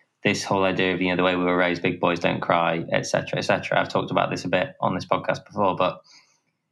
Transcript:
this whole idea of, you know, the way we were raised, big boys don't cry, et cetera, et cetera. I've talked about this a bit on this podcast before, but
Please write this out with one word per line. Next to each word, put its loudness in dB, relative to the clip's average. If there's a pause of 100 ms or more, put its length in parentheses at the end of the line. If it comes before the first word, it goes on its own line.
(240)
this 0
whole 0
idea 2
of, -2
you 2
know, 0
the 2
way 4
we 0
were 2
raised, 2
big 0
boys 2
don't 0
cry, 0
et 0
cetera, -2
et -2
cetera. 0
I've -2
talked -2
about 2
this -6
a -4
bit -2
on 0
this -4
podcast -2
before, -2
but 0 (720)